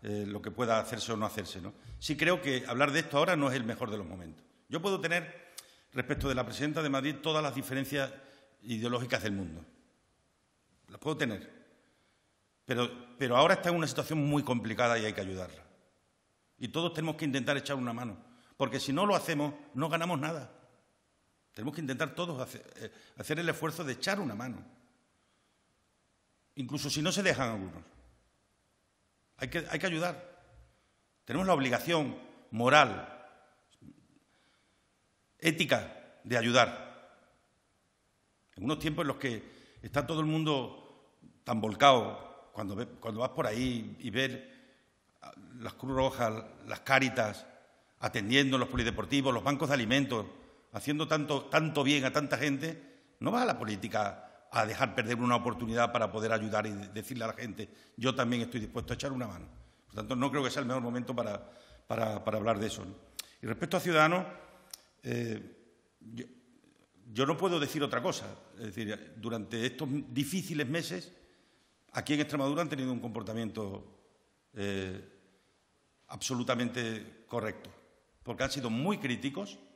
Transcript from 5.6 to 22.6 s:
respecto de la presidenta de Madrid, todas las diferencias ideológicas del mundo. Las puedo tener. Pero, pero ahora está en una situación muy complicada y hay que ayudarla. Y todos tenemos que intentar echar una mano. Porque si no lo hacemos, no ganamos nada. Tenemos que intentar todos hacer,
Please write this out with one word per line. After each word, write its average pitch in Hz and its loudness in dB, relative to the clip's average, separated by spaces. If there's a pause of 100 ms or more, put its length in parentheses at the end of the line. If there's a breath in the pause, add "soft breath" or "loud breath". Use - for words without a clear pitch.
respecto 131 -2
de 131 2
la 123 0
presidenta 147 -2
de 147 0
Madrid, 135 0
todas 156 2
las 139 -2
diferencias 135 -2 (560 loud breath)
ideológicas 120 0
del 107 0
mundo. 82 -6 (1300)
Las 98 -18
puedo 156 -2
tener. 113 -2 (1120 soft breath)
Pero, 120 0 (280)
pero 123 2
ahora 165 8
está 180 0
en 175 2
una 160 0
situación 143 -2
muy 143 2
complicada 117 2
y 107 0
hay 107 0
que 104 -4
ayudarla. 92 -8 (960)
Y 127 -8
todos 165 -2
tenemos 156 -2
que 160 -4
intentar 139 0
echar 139 -4
una 123 -4
mano. 113 -8 (400 loud breath)
Porque 127 0
si 135 -2
no 170 2
lo 202 4
hacemos, 147 0 (200)
no 147 0
ganamos 165 0
nada. 147 -4 (1000)
Tenemos 131 -6
que 165 -8
intentar 135 -2
todos 170 -4
hacer, - -8 (140)